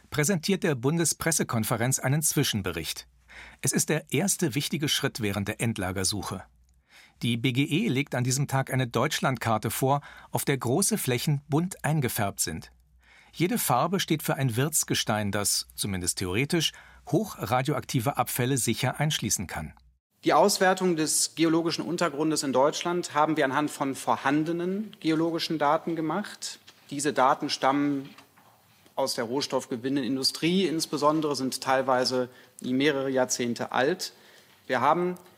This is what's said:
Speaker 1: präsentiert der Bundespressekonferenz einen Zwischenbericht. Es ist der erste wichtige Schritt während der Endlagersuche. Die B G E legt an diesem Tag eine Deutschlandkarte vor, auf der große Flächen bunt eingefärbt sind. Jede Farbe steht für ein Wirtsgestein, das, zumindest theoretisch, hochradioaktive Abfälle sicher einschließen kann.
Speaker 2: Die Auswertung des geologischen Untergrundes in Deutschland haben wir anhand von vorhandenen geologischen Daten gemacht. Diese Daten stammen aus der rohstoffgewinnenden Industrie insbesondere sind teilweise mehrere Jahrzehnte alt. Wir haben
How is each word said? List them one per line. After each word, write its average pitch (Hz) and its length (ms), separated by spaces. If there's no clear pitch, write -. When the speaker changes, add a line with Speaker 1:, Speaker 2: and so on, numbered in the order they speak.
Speaker 1:
präsentiert 185 540
der 156 100
Bundespressekonferenz 131 1300
einen 143 220
Zwischenbericht. 92 840
Es 143 100
ist - 160
der 151 240
erste 160 420
wichtige 147 360
Schritt - 320
während 101 260
der - 140
Endlagersuche. 95 840
Die 117 160
B 127 140
G 139 120
E 190 240
legt 139 260
an 123 100
diesem 131 220
Tag 135 240
eine 127 160
Deutschlandkarte 117 840
vor, 135 320
auf - 140
der 139 140
große 160 400
Flächen 139 500
bunt 170 340
eingefärbt 120 580
sind. - 300
Jede 180 240
Farbe 165 440
steht 156 220
für - 120
ein 127 220
Wirtsgestein, 113 760
das, 101 420
zumindest 90 440
theoretisch, 127 540
hochradioaktive 131 1120
Abfälle 127 400
sicher 123 420
einschließen 107 460
kann. 78 260
Speaker 2:
Die 160 100
Auswertung 185 640
des - 380
geologischen 165 480
Untergrundes 156 600
in 139 100
Deutschland 160 640
haben 151 240
wir 143 80
anhand 143 240
von 135 240
vorhandenen 170 1080
geologischen 160 580
Daten 156 380
gemacht. 160 640
Diese 143 240
Daten 139 340
stammen 143 640
aus 135 200
der 127 100
rohstoffgewinnenden 131 800
Industrie 160 600
insbesondere 151 720
sind 127 240
teilweise 127 680
mehrere 135 500
Jahrzehnte 123 600
alt. 143 400
Wir 127 140
haben 175 360